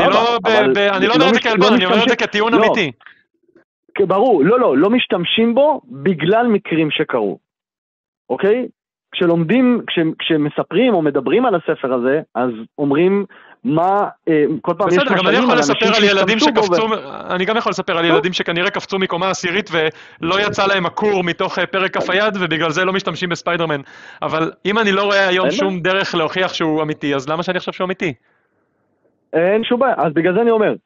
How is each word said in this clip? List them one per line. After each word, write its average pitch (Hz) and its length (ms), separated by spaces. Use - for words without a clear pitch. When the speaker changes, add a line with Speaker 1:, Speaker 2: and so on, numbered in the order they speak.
Speaker 1:
סבבה, 180 40
Speaker 2:
לא 226 340
ב-, - 40
Speaker 1:
אבל 208 280
Speaker 2:
ב-, 196 40
אני 196 280
לא - 20
Speaker 1:
לא 226 60
Speaker 2:
אומר - 140
את 226 60
זה 247 60
Speaker 1:
מש-, 254 60
Speaker 2:
כעלבון, 214 240
Speaker 1:
לא 233 60
Speaker 2:
אני 185 80
אומר 180 120
את 220 40
זה 233 60
Speaker 1:
משתמשים, 240 220
Speaker 2:
כטיעון 214 260
Speaker 1:
לא. - 40
Speaker 2:
אמיתי. 196 340
Speaker 1:
כ-, - 60
ברור, 196 440
לא, 233 160
לא, 147 160
לא 175 140
משתמשים 226 640
בו 277 300
בגלל 175 600
מקרים 165 440
שקרו, 113 480
אוקיי? 208 380
כשלומדים, 190 760
כש-, - 120
כשמספרים 160 760
או 170 80
מדברים 147 440
על 220 80
הספר 151 400
הזה, 131 260
אז 123 160
אומרים 170 460
מה, 180 440
אה, 156 160
כל 175 160
פעם 196 100
יש 170 80
Speaker 2:
בסדר, 269 140
גם 185 160
אני - 20
Speaker 1:
משלים 240 140
Speaker 2:
יכול 240 100
Speaker 1:
על 233 60
Speaker 2:
לספר 226 300
Speaker 1:
אנשים 220 60
Speaker 2:
על 202 240
ילדים 196 200
Speaker 1:
שהשתמשו 226 300
בו 175 80
Speaker 2:
שקפצו 220 80
Speaker 1:
ו- 220 40
Speaker 2:
מ-, 180 460
אני 185 100
גם 214 120
יכול 233 140
לספר 185 280
על 165 80
Speaker 1:
לא. 165 80
Speaker 2:
ילדים 165 180
שכנראה 180 380
קפצו 196 280
מקומה 185 320
עשירית 180 420
ולא 165 680
יצא 208 260
להם 190 200
הכור 196 380
מתוך, 175 340
אה, 175 80
פרק 190 280
כף 180 160
היד, 202 300
ובגלל 160 300
זה 170 140
לא 190 80
משתמשים 185 360
בספיידרמן. 165 520
אבל 160 300
אם 208 120
אני 208 140
לא 196 100
רואה 196 260
היום 185 180
Speaker 1:
אין 151 80
Speaker 2:
שום 190 280
Speaker 1:
בעיה. 185 140
Speaker 2:
דרך 196 180
להוכיח 175 400
שהוא 156 280
אמיתי, 151 320
אז 135 140
למה 160 140
שאני 180 160
אחשוב - 160
שהוא 190 100
אמיתי? 185 280
Speaker 1:
אין 196 320
שום 240 160
בעיה, 269 180
אז 151 140
בגלל 165 220
זה 208 80
אני 233 80
אומר 208 240